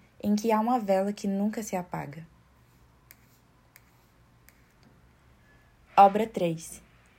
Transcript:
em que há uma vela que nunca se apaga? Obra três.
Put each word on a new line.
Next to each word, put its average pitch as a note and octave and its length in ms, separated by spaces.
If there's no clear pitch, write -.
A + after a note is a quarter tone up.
em G#3 120
que A3 160
há G#3+ 80
uma A#3+ 220
vela G3 320
que G3+ 160
nunca G#3 340
se G#3 140
apaga? D#3+ 500
Obra G3+ 320
três. E3+ 560